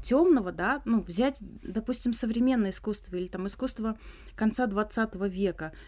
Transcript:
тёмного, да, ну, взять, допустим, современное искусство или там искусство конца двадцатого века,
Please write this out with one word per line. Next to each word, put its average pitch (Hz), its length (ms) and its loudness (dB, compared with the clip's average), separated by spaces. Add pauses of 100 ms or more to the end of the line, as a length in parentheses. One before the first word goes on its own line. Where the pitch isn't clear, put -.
тёмного, 262 500 4
да, 214 320 0
ну, 226 160 2
взять, 208 420 0 (200)
допустим, 233 500 -2
современное 233 580 2
искусство 202 460 -6
или 180 120 -4
там 185 180 -6
искусство 220 500 -4 (400)
конца 220 300 2
двадцатого 214 640 -2
века, 180 440 -2 (160)